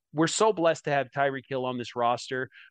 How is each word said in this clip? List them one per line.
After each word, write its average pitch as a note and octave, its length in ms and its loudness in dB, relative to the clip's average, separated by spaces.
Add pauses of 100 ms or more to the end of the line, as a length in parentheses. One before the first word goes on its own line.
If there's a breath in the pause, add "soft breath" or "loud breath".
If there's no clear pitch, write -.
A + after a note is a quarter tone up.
(120)
we're D#3 160 2
so A3 240 4
blessed E3 320 2
to D3+ 80 -2
have C3+ 180 0
Tyreek C#3 380 -2
Hill B2+ 180 -4
on B2+ 100 -4
this A#2+ 200 -8
roster. B2 520 0 (220 loud breath)